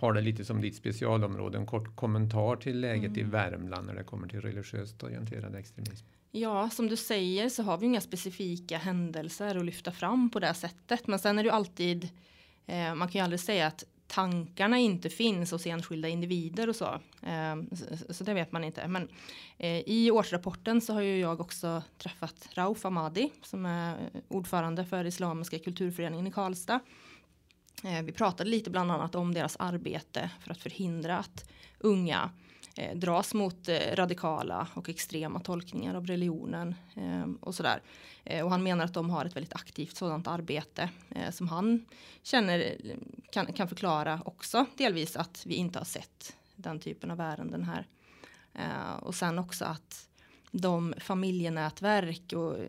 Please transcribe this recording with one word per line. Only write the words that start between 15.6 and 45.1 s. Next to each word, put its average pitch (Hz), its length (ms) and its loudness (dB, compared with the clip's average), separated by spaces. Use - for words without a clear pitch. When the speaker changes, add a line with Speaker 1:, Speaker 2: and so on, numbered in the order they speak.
Speaker 2:
enskilda 165 420 -2
individer 175 600 0
och 226 80 0
så. - 240 -2
Eh, 160 340 -2
så, 170 80 -8
så 190 100 -6
det 208 100 0
vet 165 180 0
man 165 120 -2
inte. 160 240 -4
Men, 180 200 -2
eh, 170 200 0
i 226 220 8
årsrapporten 208 680 4
så 226 140 0
har 208 60 4
ju 196 180 4
jag 165 220 2
också 165 420 -2
träffat - 560 -10
Rauf 196 300 0
Ahmadi, 185 460 2
som 190 240 -4
är 170 300 0
ordförande 175 560 0
för 180 200 -2
Islamiska 170 540 -2
kulturföreningen 175 680 -2
i 190 60 -4
Karlstad. 196 480 0
Eh, 170 180 -2
vi 156 100 -4
pratade 190 380 2
lite 220 200 2
bland 180 200 2
annat 160 240 0
om 175 200 2
deras 156 220 0
arbete - 720 -2
för - 100 -10
att 170 100 -8
förhindra 175 580 -2
att - 320 -10
unga, 180 520 4
eh, - 200 -4
dras 175 380 2
mot, 190 340 0
eh, 165 80 4
radikala 170 800 0
och 175 140 -8
extrema 165 520 -4
tolkningar 175 540 -4
av 180 120 -4
religionen, 175 680 0
eh, 175 300 -2
och 185 140 -6
sådär. 131 280 2
Eh, 160 200 -2
och 180 60 2
han 185 120 4
menar 180 220 2
att 175 100 -2
de 170 160 0
har 160 140 0
ett 175 120 -6
väldigt - 180 -6
aktivt - 420 -8
sådant 170 320 -2
arbete, 160 640 -2
eh, - 220 -4
som 175 180 -2
han 220 360 2
känner, 190 380 4
eh, - 360 -4
kan, 180 200 0
kan 180 160 0
förklara 160 560 0
också - 420 2
delvis 175 380 2